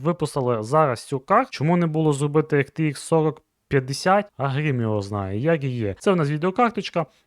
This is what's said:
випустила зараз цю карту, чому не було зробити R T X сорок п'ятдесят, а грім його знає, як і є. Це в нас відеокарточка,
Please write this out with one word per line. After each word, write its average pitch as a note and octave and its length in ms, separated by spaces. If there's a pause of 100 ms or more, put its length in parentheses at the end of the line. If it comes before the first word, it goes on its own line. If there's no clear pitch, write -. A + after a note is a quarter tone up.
випустила C3+ 600
зараз C3+ 400
цю C#3 160
карту, B3 320
чому E3+ 260
не E3+ 100
було D#3 260
зробити C#3 440
R - 220
T - 20
X D3+ 140
сорок D#3 460 (260)
п'ятдесят, C#3+ 580 (120)
а C3+ 100
грім C#3 340
його G#2+ 200
знає, G2 380
як D3+ 240
і C#3 40
є. A2+ 320
Це G#3 120
в F#3 40
нас D3+ 140
відеокарточка, F#3 760 (220)